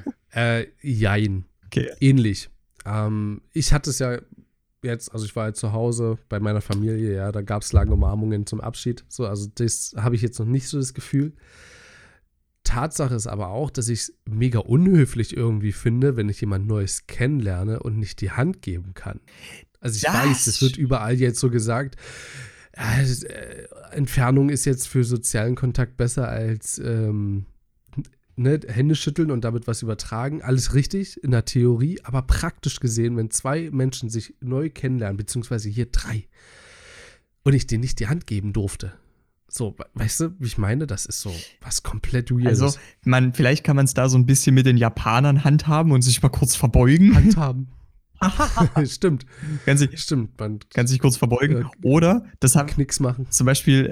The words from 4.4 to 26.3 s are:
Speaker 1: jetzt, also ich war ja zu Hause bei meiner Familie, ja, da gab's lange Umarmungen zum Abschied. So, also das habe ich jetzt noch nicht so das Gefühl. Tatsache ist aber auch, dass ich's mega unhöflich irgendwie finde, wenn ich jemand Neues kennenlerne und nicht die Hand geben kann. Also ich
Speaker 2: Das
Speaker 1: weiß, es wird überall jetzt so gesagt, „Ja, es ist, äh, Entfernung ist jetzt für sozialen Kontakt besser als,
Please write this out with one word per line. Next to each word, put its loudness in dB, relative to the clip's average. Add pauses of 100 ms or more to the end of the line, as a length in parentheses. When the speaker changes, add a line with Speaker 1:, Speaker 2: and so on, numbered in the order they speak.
Speaker 1:
jetzt, -8
also -8
ich -10
war -4
ja -4
zu -4
Hause -2 (100)
bei -4
meiner 0
Familie, -2
ja, -4
da -6
gab's -6
lange 4
Umarmungen 0
zum -8
Abschied. -8
So, -8
also -6
das -4
habe 0
ich -2
jetzt -4
noch -4
nicht -2
so -6
das -6
Gefühl. -2 (1300)
Tatsache -2
ist -4
aber -6
auch, -6
dass -4
ich's -4 (160)
mega 0
unhöflich 4
irgendwie -2
finde, 0
wenn -2
ich -6
jemand -2
Neues -4
kennenlerne -2
und -6
nicht -6
die -4
Hand -2
geben -10
kann. -12 (600)
Also -6
ich -4
Speaker 2:
Das 0
Speaker 1:
weiß, 0
es -2
wird 2
überall -2
jetzt 0
so 0
gesagt, -2 (800)
„Ja, -2
es 2
ist, -4
äh, -16 (240)
Entfernung 2
ist -2
jetzt -2
für 0
sozialen -2
Kontakt -2
besser -2
als, -6